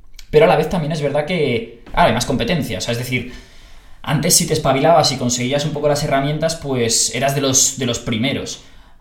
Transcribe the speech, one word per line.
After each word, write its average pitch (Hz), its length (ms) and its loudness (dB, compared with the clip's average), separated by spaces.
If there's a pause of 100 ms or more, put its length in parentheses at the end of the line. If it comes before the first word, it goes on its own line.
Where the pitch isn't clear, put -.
(300)
pero 151 160 6
a - 20 8
la 151 80 4
vez 151 140 0
también 160 220 -2
es 147 100 -4
verdad 147 240 0
que 131 580 -2 (100)
ahora 175 160 4
hay 110 40 2
más 120 140 -2
competencia, 127 500 -2
o - 40 -6
sea, 120 100 -4
es 120 80 -2
decir, 123 340 -4 (720)
antes 151 320 2
si 165 100 2
te 156 80 -2
espabilabas 151 600 4
y 123 40 -6
conseguías 123 480 -2
un 143 60 -4
poco 147 160 0
las 147 160 0
herramientas, 147 540 0
pues 123 580 0
eras 117 180 0
de 143 80 -2
los, 135 380 2
de 131 80 -2
los 117 100 -2
primeros. 117 640 -4 (400)